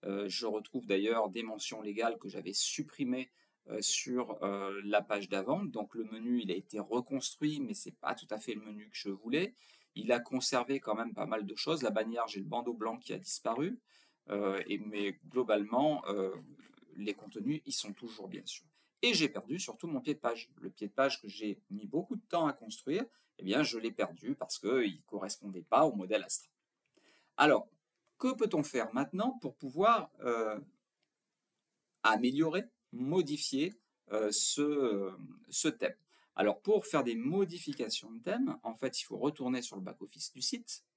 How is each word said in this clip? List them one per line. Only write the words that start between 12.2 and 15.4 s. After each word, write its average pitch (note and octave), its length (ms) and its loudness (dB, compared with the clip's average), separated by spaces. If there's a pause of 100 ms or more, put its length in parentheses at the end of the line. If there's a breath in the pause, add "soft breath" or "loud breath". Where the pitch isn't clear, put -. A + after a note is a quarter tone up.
j'ai G#2 100 -6
le G2 60 -6
bandeau A#2+ 280 -2
blanc A2+ 240 -2
qui - 140 -10
a G#2+ 60 -4
disparu. B2+ 640 -2 (480 soft breath)
Euh, G2+ 380 0
et, G2+ 100 0
mais G#2 500 -4
globalement, A#2 800 4